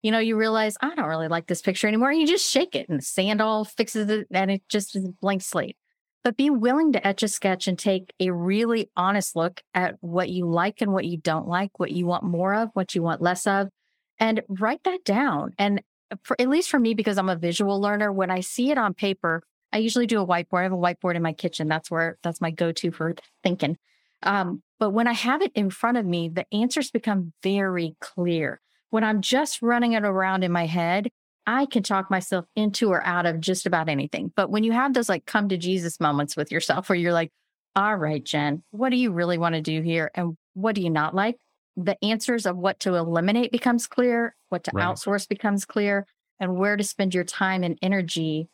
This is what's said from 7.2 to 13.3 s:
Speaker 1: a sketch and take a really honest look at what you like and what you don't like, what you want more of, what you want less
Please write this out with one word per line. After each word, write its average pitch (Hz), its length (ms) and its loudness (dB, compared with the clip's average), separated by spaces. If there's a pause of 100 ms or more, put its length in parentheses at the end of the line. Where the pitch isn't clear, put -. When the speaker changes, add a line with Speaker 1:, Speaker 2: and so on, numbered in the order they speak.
Speaker 1:
a 220 60 2
sketch 185 400 0
and 180 100 0
take 190 420 0
a 185 120 0
really 202 640 0
honest 190 380 0
look 170 260 -2 (140)
at 185 260 0
what 175 280 -2
you 180 200 -2
like 170 320 0
and 202 120 0
what 190 120 0
you 170 120 -4
don't 160 300 -2
like, 185 320 -4
what 180 120 -2
you 175 160 -2
want 175 160 -2
more 180 320 0
of, 226 180 -2
what 190 220 -4
you 170 80 0
want 165 180 -2
less 180 240 0